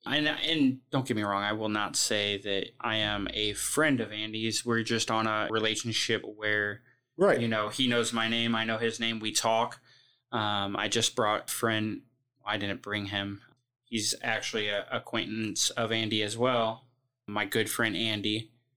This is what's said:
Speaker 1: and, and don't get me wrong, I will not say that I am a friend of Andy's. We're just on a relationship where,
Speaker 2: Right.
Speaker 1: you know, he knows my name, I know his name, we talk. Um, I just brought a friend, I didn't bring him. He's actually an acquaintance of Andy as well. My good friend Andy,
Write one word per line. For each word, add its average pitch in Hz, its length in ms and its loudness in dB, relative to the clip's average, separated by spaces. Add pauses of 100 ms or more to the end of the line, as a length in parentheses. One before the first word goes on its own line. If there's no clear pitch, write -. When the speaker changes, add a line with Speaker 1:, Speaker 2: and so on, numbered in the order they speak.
Speaker 1:
and, 151 220 2
and 147 520 2 (100)
don't 131 160 2
get 135 100 0
me 107 80 0
wrong, 101 200 2
I 104 100 2
will 110 160 -2
not 104 260 0
say 104 440 2
that 98 300 -2 (120)
I 113 160 0
am 104 360 0
a 104 200 0
friend 147 480 2
of 104 100 -6
Andy's. 110 540 -4
We're 117 160 2
just 117 300 0
on 110 160 2
a 107 240 0
relationship 110 760 0
where, 107 560 -2 (360)
Speaker 2:
Right. 170 220 4
Speaker 1:
you 117 80 0
know, 107 220 0
he 127 180 0
knows 120 260 2
my 113 160 2
name, 117 260 2
I 113 100 0
know 113 120 0
his 113 220 -2
name, 113 200 -2
we 107 120 -4
talk. 113 480 2 (520)
Um, 104 440 0
I 104 120 0
just 110 280 0
brought 107 340 2
a - 40 -4
friend, 110 480 0 (440)
I 104 120 -2
didn't 98 240 -4
bring 104 260 -4
him. 101 340 -4 (420)
He's 110 400 -2
actually 110 460 -2
an 101 220 -2
acquaintance 110 800 -2
of 113 200 -2
Andy 110 320 0
as 104 140 -4
well. 117 480 0 (420)
My 104 180 -2
good 110 240 0
friend 110 260 0
Andy, 107 560 -2 (260)